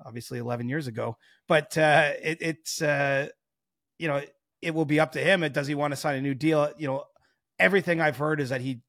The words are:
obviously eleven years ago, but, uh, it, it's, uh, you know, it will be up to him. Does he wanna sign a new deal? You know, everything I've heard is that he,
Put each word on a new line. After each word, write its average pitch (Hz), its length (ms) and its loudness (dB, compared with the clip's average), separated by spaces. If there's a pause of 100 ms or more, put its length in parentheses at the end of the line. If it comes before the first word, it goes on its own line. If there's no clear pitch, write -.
obviously 120 340 -12
eleven 120 300 -4
years 143 180 -4
ago, 117 300 -6 (320)
but, 156 300 2
uh, 151 340 4 (100)
it, 160 200 -4
it's, 165 400 -6
uh, 143 460 0 (680)
you 165 100 -4
know, 143 120 0 (400)
it 170 140 -4
will 160 100 2
be 151 160 2
up 156 120 2
to 143 80 -4
him. 180 200 4 (120)
Does 143 140 -2
he 147 80 -4
wanna 147 220 -2
sign 147 200 -2
a 131 40 -4
new 139 140 -2
deal? 147 420 2
You 151 120 -6
know, 135 160 -4 (540)
everything 180 440 4
I've 151 160 0
heard 151 220 -2
is 131 100 -4
that 131 100 -4
he, 127 280 -6